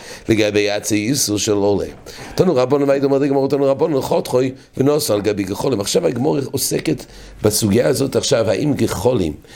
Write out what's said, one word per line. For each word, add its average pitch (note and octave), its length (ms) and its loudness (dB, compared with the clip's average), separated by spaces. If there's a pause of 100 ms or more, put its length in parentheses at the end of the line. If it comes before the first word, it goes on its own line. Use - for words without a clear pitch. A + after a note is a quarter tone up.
(300)
לגבי G#2 400 2
עצי G#2 260 -2
איסור G#2+ 420 0
של G#2+ 140 0
עולה. G2+ 340 2 (500)
תנו F3+ 200 4
רבנו, C3 300 2
מה C#3 80 4 (100)
אומר C#3 200 2
הגמרא? C#3 240 0
תנו C#3 180 0
רבנו, C3+ 360 0
חותכוי C3+ 500 0 (260)
ונוסו C#3+ 360 2
על G#2 80 0
גבי G2+ 220 0
גחולים. G2+ 380 -2
עכשיו E3 260 0
הגמרא C#3+ 340 0 (100)
עוסקת D3+ 540 -4 (380)
בסוגיה G#2+ 440 2
הזאת C3 280 0
עכשיו, A2+ 340 0
האם C3 240 0
גחולים, G#2 600 0 (220)